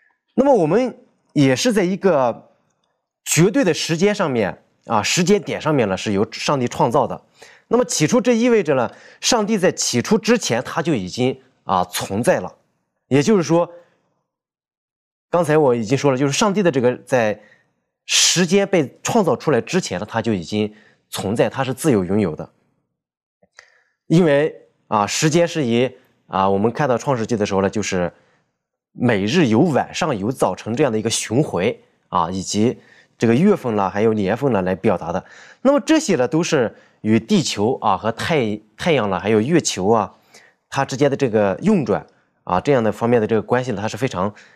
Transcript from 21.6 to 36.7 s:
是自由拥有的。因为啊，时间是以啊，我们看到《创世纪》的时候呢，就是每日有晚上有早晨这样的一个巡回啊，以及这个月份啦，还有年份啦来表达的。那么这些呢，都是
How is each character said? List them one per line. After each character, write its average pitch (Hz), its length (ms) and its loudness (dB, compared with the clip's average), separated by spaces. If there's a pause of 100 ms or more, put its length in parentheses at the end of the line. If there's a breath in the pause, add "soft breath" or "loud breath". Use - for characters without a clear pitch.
是 127 100 -4
自 151 180 -2
由 101 140 2
拥 98 140 -2
有 85 160 -2
的。 78 140 -14 (1600 soft breath)
因 170 160 4
为 151 320 2 (320)
啊， 104 200 0
时 156 220 0
间 170 180 2
是 160 180 -4
以 120 260 0 (360 soft breath)
啊， 95 200 0
我 98 120 0
们 113 120 0
看 147 160 -2
到 127 80 2
《创 127 220 -2
世 113 80 -4
纪》 117 100 -2
的 101 80 0
时 101 120 -2
候 95 80 2
呢， 98 60 2
就 107 120 -4
是 90 300 -4 (800 soft breath)
每 110 340 -2
日 147 220 2
有 110 140 4
晚 120 300 0
上 160 240 -4
有 101 160 -4
早 98 240 -2
晨 110 200 -8
这 147 80 0
样 131 80 0
的 110 80 -2
一 - 20 -6
个 107 80 -2
巡 113 320 -2
回 95 400 -2 (280 soft breath)
啊， 87 200 0
以 95 140 -6
及 107 340 -2 (400 soft breath)
这 - 80 -2
个 113 80 4
月 185 220 4
份 120 200 -4
啦， 98 140 0
还 101 140 -2
有 113 100 2
年 104 240 -2
份 135 160 -2
啦 98 80 0
来 92 140 -2
表 101 200 0
达 82 160 -6
的。 185 140 -4 (380 loud breath)
那 254 80 4
么 285 80 4
这 311 200 2
些 226 160 -2
呢， 123 120 2
都 156 160 0
是 131 320 0 (260 soft breath)